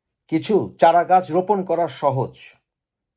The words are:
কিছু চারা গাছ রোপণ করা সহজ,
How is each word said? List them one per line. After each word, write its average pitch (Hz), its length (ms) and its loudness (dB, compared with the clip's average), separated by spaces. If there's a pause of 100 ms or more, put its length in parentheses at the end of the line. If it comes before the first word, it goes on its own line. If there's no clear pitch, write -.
(320)
কিছু 165 240 -2 (220)
চারা 170 260 4
গাছ 180 280 2
রোপণ 185 320 0
করা 170 220 -4 (120)
সহজ, 131 360 -4 (840)